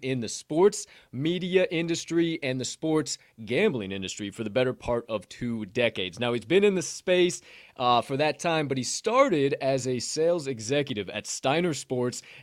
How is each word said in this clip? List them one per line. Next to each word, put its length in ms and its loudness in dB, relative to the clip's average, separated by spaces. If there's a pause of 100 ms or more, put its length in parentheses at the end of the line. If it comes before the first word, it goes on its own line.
in 160 -2
the 100 -6
sports 560 2 (260)
media 600 0
industry 720 0
and 180 -2
the 40 -4
sports 520 -2 (280)
gambling 460 0
industry 380 -6
for 140 -8
the 80 -6
better 220 2
part 360 -4
of 180 -6
two 380 -6
decades. 540 0
Now, 140 0
he's 120 -4
been 180 4
in 120 4
the 80 -2
space, 580 2 (360)
uh, 240 4
for 160 -4
that 200 0
time, 300 0
but 100 -2
he 60 -2
started 760 2
as 280 0
a 100 -2
sales 480 0
executive 640 -2
at 160 -6
Steiner 480 0
Sports, 480 -4 (220)